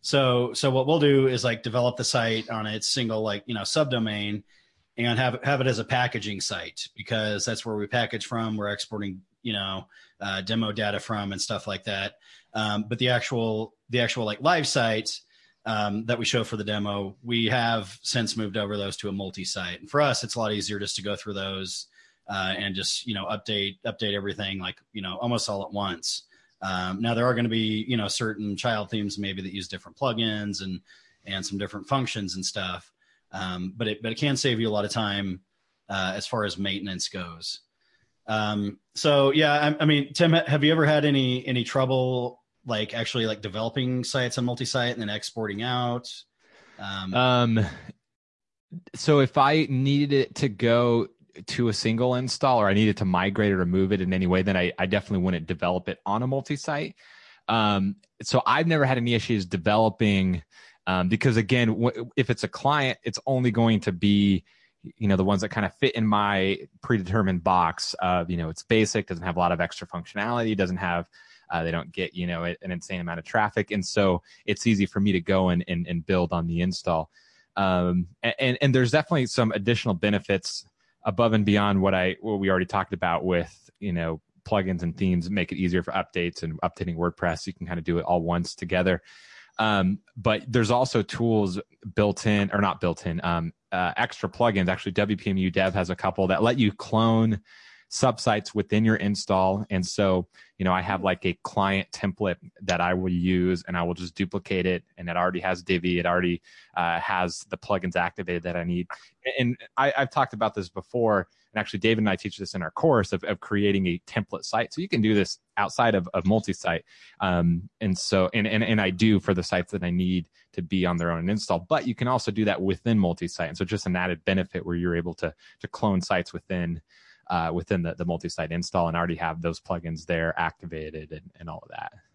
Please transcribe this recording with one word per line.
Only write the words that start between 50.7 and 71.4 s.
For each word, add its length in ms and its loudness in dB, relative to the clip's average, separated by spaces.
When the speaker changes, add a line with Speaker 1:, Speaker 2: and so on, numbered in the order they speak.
Speaker 2:
to 220 0
a 40 0
single 420 2
install 440 2
or 80 4
I 60 4
needed 240 4
to 80 -2
migrate 480 2
or 40 2
remove 360 2
it 80 0
in 100 -2
any 160 0
way, 140 4
then 160 2
I, 200 2
I 80 0
definitely 380 0
wouldn't 240 0
develop 400 -2
it 180 -6
on 180 0
a 40 -2
multi-site. 680 -4
Um, 480 2
so 240 2
I've 220 4
never 160 4
had 140 4
any 160 0
issues 320 2
developing, 960 2
um, 200 2
because 300 2
again, 320 2
w-, 480 -2
if 120 2
it's 140 0
a 60 -4
client, 540 0
it's 220 -6
only 240 2
going 320 4
to 120 -2
be, 500 4
you 100 -2
know, 80 4
the 80 4
ones 160 2
that 100 -2
kind 160 -2
of 100 -4
fit 200 0
in 100 0
my 520 2
predetermined 640 0
box 540 2
of, 300 0
you 60 -2
know, 140 -4
it's 140 -12
basic, 440 2
doesn't 160 -8
have 140 -2
a 20 -2
lot 140 4
of 80 -2
extra 260 -6
functionality, 680 -2
doesn't 200 0
have, 300 -2